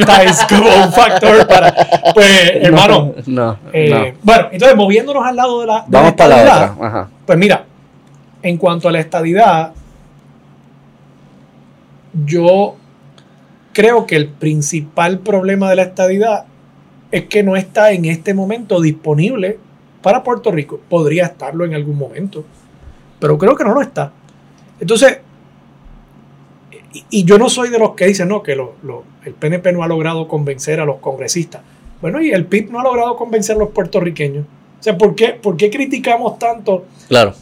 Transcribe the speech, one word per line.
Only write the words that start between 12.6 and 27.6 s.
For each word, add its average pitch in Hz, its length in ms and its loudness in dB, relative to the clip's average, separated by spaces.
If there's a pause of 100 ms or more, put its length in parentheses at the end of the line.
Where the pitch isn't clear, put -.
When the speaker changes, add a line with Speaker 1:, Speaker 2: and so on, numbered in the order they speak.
Speaker 2:
creo 226 340 2
que 170 100 -4
el 147 120 -2
principal 156 880 -4
problema 190 520 -2
de 185 60 2
la 190 60 2
estadidad 196 640 -2 (640)
es - 160 -4
que 208 160 0
no 190 140 -2
está 208 360 2
en 170 140 -4
este 165 280 -4
momento 196 460 -4
disponible 170 800 -2 (440)
para 247 200 0
Puerto 226 280 -4
Rico. 151 380 -8
Podría 165 380 0
estarlo 160 380 -10
en 160 100 -6
algún 147 240 -8
momento, 151 460 -12 (720)
pero 151 200 -2
creo 208 180 2
que 302 80 -4
no 214 100 0
lo 277 80 0
está. 143 300 -8 (680)
Entonces, 226 380 2 (1700)
y, - 180 -20
y 202 140 0
yo 202 140 6
no 247 100 2
soy 247 220 -4